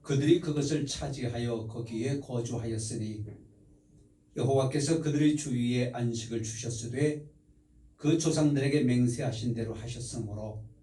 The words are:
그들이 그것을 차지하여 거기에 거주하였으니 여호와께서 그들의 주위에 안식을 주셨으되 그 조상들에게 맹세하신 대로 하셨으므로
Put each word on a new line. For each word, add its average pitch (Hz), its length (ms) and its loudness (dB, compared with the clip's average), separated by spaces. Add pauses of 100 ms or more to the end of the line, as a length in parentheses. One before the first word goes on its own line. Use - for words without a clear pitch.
그들이 151 380 4
그것을 151 440 0
차지하여 120 840 -4
거기에 120 500 -4
거주하였으니 110 1040 -4 (1120)
여호와께서 135 640 2
그들의 151 360 4
주위에 123 560 0
안식을 117 500 -2
주셨으되 123 840 -2 (720)
그 160 240 4
조상들에게 147 640 4
맹세하신 123 720 2
대로 110 200 -4
하셨으므로 110 880 -8 (180)